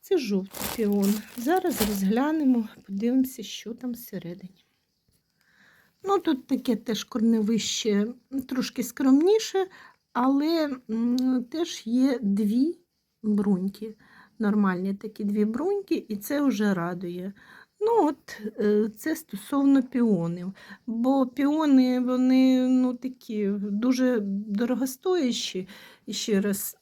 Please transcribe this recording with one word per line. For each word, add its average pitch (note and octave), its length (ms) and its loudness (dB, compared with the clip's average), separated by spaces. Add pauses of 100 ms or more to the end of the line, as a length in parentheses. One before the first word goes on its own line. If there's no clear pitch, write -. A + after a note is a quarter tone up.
Це G4 160 0
жовтий G3+ 440 -4 (140)
піон. G3+ 380 2 (240)
Зараз D#4 440 0
розглянемо, A#3 840 2 (200)
подивимося, A#3 560 -2
що - 300 -12
там B3 180 -8
всередині. F#3 760 -12 (1400)
Ну, G4 160 2
тут C4+ 280 -2
таке B3+ 280 -2
теж G#3+ 280 -6
корневище, A3 1040 0 (400)
трошки B3+ 360 -4
скромніше, F#4 840 4 (460)
але, C#4+ 640 0 (120)
м, A#3+ 640 0
теж D#4+ 340 -4
є B3+ 360 2
дві A3 560 2 (460)
бруньки. G3+ 720 0 (440)
Нормальні G3 540 0
такі G#3 300 -10
дві G#3 220 0
бруньки, E4+ 600 -2
і G#3 100 -6
це C#4+ 240 -4
вже G#3 320 2
радує. F3+ 600 -6 (460)
Ну, G#4+ 280 4
от, - 340 -8 (180)
е, G#3 380 2
це D#4+ 180 -4
стосовно C#4 680 2
піонів. F#3 680 0 (340)
Бо B3+ 400 0
піони, C#4 720 4
вони, B3+ 680 4
ну, B3+ 260 2
такі A#3+ 560 -6
дуже A3+ 680 0 (280)
дорогостоящі, A#3+ 1200 -2 (380)
і - 80 -8
ще G3+ 280 0
раз - 400 -4